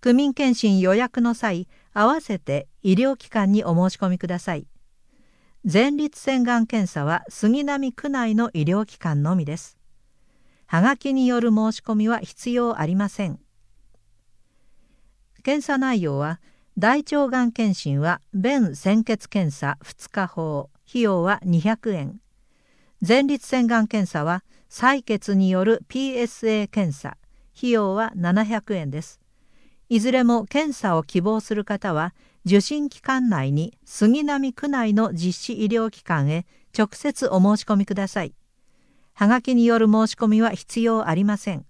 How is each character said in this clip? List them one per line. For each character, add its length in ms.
区 140
民 180
健 220
診 240
予 160
約 260
の 140
際、 320
合 140
わ 140
せ 180
て 300
医 80
療 240
機 120
関 220
に 140
お 100
申 180
し 60
込 120
み 80
く 100
だ 100
さ 160
い。 140
前 320
立 240
腺 240
が 120
ん 100
検 220
査 160
は 240
杉 360
並 280
区 180
内 260
の 180
医 80
療 220
機 120
関 280
の 100
み 100
で 120
す。 200
は 160
が 140
き 160
に 140
よ 140
る 80
申 240
し 80
込 160
み 120
は 120
必 300
要 280
あ 80
り 80
ま 140
せ 180
ん。 140
検 240
査 120
内 220
容 180
は、 220
大 200
腸 280
が 180
ん 60
検 260
診 240
は 200
便 440
潜 260
血 260
検 240
査 300
二 280
日 180
法、 420
費 140
用 220
は 180
二 180
百 300
円。 300
前 200
立 240
腺 180
が 140
ん 80
検 200
査 140
は 220
採 320
血 320
に 160
よ 140
る 240
ピ 240
ー 60
エ 100
ス 200
エ 160
ー 40
検 280
査、 200
費 140
用 260
は 180
七 300
百 300
円 180
で 100
す。 180
い 100
ず 140
れ 100
も 220
検 280
査 240
を 60
希 200
望 180
す 120
る 120
方 300
は、 200
受 140
診 280
期 140
間 260
内 220
に 340
杉 380
並 300
区 160
内 260
の 180
実 440
施 40
医 60
療 240
機 140
関 260
へ 160
直 140
接 340
お 140
申 200
し 40
込 100
み 120
く 100
だ 100
さ 160
い。 120
は 120
が 160
き 140
に 100
よ 140
る 60
申 200
し 80
込 140
み 140
は 100
必 260
要 300
あ 40
り 120
ま 140
せ 180
ん。 140